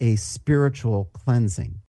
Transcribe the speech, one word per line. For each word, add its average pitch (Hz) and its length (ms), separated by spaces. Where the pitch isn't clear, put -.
a 113 160
spiritual 131 960
cleansing? - 720